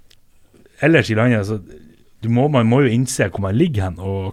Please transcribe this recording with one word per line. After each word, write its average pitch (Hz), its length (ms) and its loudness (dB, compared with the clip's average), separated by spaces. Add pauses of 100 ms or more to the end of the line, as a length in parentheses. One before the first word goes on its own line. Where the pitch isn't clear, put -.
(840)
ellers 147 280 2
i 107 60 0
landet, 113 260 2
altså, 107 140 -6 (680)
du 113 80 -4
må, 123 160 2
man 135 220 2
må 127 160 4
jo 113 100 2
innse 127 320 -2
hvor 98 160 -6
man 98 160 -2
ligger 110 300 0
hen, 87 100 -12
og 95 320 -6